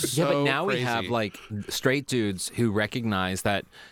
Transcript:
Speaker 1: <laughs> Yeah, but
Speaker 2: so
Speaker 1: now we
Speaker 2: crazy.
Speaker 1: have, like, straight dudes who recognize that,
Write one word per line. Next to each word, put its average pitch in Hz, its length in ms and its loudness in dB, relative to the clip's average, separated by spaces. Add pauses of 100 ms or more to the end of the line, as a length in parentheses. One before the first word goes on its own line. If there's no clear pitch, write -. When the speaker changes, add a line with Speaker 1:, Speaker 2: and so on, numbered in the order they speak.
Speaker 1:
<laughs> 127 140 -2
Yeah, 165 80 4
but 143 60 4
Speaker 2:
so 143 120 2
Speaker 1:
now 139 220 2
we 196 80 0
Speaker 2:
crazy. 123 120 0
Speaker 1:
have, 117 200 0
like, 113 340 -2 (300)
straight 135 380 0
dudes 104 480 0
who 117 160 2
recognize 101 720 0
that, 101 220 0 (260)